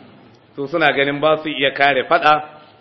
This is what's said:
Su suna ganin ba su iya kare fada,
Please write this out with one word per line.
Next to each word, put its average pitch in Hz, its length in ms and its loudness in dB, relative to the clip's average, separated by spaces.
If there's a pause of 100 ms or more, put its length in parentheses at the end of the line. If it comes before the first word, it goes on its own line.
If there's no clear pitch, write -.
(560)
Su 139 120 -10
suna 160 240 0
ganin 139 300 -2
ba 156 160 2
su 156 100 -8
iya 139 240 -2
kare 139 320 2
fada, 151 460 2 (320)